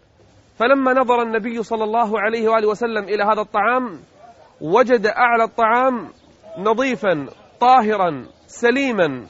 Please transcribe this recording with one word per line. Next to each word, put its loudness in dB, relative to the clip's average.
فلما 2
نظر 2
النبي -4
صلى -4
الله -2
عليه -2
وآله 2
وسلم -2
إلى -2
هذا 0
الطعام -2
وجد 2
أعلى 2
الطعام 0
نظيفا -2
طاهرا 2
سليما، 0